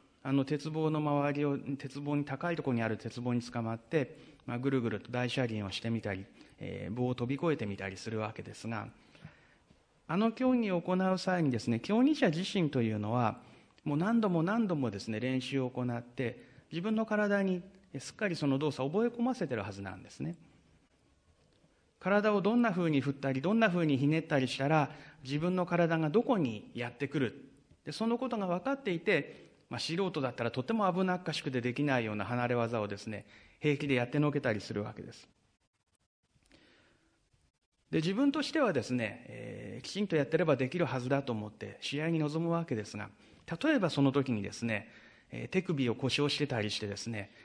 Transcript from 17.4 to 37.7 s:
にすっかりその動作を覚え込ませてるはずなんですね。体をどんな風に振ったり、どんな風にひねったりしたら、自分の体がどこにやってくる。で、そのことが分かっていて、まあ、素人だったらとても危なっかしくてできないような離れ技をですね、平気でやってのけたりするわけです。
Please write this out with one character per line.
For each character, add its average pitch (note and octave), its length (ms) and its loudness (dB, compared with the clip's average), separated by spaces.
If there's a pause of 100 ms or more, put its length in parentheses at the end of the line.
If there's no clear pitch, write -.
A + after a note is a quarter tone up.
に F#3 180 2 (380)
す - 140 -10
っ - 20 -18
か G#3 140 -2
り E3 80 0
そ D#3 100 0
の C3+ 120 4
動 D3 120 2
作 C3 140 -2
を C#3 60 0
覚 G#3+ 160 2
え - 20 2
込 A#3 140 -2
ま B3 120 2
せ F3 140 -4
て B2 80 -2
る G#2 60 -2
は G2+ 100 -6
ず G2 100 -8
な F#2 120 -8
ん F#2 100 -16
で - 60 -20
す - 100 -16
ね。 E3 160 -6 (1600)
体 G#3 340 4
を G3+ 80 4
ど G3+ 140 2
ん A#3+ 80 6
な A#3 80 4
風 F3 200 2
に C#3+ 100 4
振 C#3 100 0
っ - 40 -2
た C3+ 180 -2
り、 C3 80 0
ど E3+ 120 0
ん A3+ 60 4
な A3+ 100 6
風 F3 160 2
に C#3+ 120 4
ひ C3+ 100 2
ね D#3+ 140 4
っ D#3+ 60 -8
た D3 120 2
り C3 80 4
し - 120 -4
た C#3 100 2
ら、 D3+ 220 4 (340)
自 C#3+ 160 -2
分 F3+ 160 0
の F3+ 100 0
体 E3+ 320 2
が D#3 100 2
ど G3+ 140 4
こ A#3+ 160 2
に A2+ 340 -2
や A#2+ 180 -4
っ - 20 -18
て C#3 160 -4
く D#3 100 -2
る。 A#2 320 -2 (340)
で、 - 60 -10
そ A3 160 -2
の A#3 100 2
こ B3+ 120 -2
と A#3 100 -2
が G3 80 -2
分 F3+ 180 0
か C4+ 100 0
っ C4+ 80 -8
て G3 100 -2
い E3 80 0
て、 - 460 0 (220)
ま A#2+ 100 -6
あ、 - 20 -6
素 D#3 140 -4
人 F3+ 260 0
だ C3 80 0
っ A#2 60 -4
た A#2+ 100 -2
ら A2+ 80 0
と B2+ 100 -2
て A3+ 100 -4
も G3+ 200 2
危 F#3+ 120 2
な F#3 120 2
っ F3+ 80 -8
か D#3 80 -4
し - 100 -6
く C#3+ 80 -2
て B2+ 100 0
で A#2+ 140 -2
き C#3+ 80 0
な C3+ 160 4
い A2+ 60 0
よ G#2+ 80 -2
う G#2 40 -2
な G2+ 80 -2
離 A#2+ 240 0
れ B2 60 2
技 A#2 260 0
を G#2 60 0
で G2+ 100 -6
す - 120 -12
ね、 G#2 180 -8 (320)
平 D3 180 2
気 C#3+ 120 -4
で C3+ 60 4
や B2 100 4
っ A#2+ 60 -8
て D3 80 0
の D3 120 4
け C#3+ 100 0
た B2 120 0
り G#2 80 0
す - 120 -10
る G#2 120 -2
わ A#2 100 -8
け - 80 -14
で G#2+ 100 -14
す。 - 160 -20 (2500)